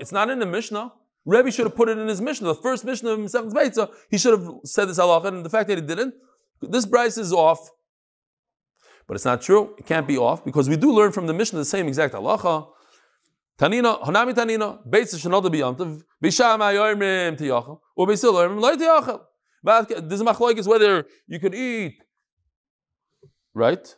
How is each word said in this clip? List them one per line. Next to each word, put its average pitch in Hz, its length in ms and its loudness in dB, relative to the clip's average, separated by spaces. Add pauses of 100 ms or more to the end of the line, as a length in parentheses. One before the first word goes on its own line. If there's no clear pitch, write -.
it's - 100 -14
not 208 180 0
in 262 100 -6
the 226 60 -2
Mishnah. 214 460 -8 (340)
Rebbe 240 260 4
should 233 140 -2
have 214 100 -4
put 233 120 2
it 220 100 -2
in 220 120 -6
his 202 100 -6
Mishnah. 240 280 -6
The 156 80 -2
first 254 280 -4
Mishnah 233 280 -6
of 214 80 -4
Masechet 214 340 -6
Beitza, 262 380 0 (180)
he 208 80 0
should 226 200 4
have 175 120 -10 (160)
said 196 240 0
this 175 100 -2
halacha, 175 280 4
and 185 180 -6
the 165 40 -14
fact 202 200 0
that 196 80 -2
he 160 80 -6
didn't, 202 280 -6 (480)
this 226 240 -2
brisa 233 340 -2
is 190 120 -8
off. 165 380 0 (1400)
But - 80 -10
it's 101 100 -10
not 123 160 0
true. 202 360 2
It - 80 -20
can't 160 220 -2
be 139 100 0
off, 123 260 0
because 139 240 0
we 151 80 0
do 247 160 4
learn 208 220 4
from 180 140 -6
the 160 60 -2
Mishnah 185 260 -4
the 143 60 -6
same 190 220 -2
exact 139 260 -2
halacha. 156 540 -2 (920)
Tanina, 226 420 2
Hanami 220 320 2
Tanina, 226 540 -2
Beis 202 260 2
Hashana 175 300 0
de 185 60 0
B'Yom 139 280 -2
Tov, 160 240 -10 (220)
B'Shamai 220 520 2
Yormim 196 640 0
Tiyachal, 131 420 -4 (160)
or 185 120 0
Beis 208 140 0
Hillel 185 260 4
Yormim 202 140 -4
Lo 269 140 4
Tiyachal. 302 460 2 (400)
But 214 460 0
there's 196 140 -4
a - 20 -2
machlokes 226 420 0
whether 208 400 4 (220)
you 165 100 -10
could 180 160 -4
eat, 226 480 -6 (1500)
right? 123 440 -2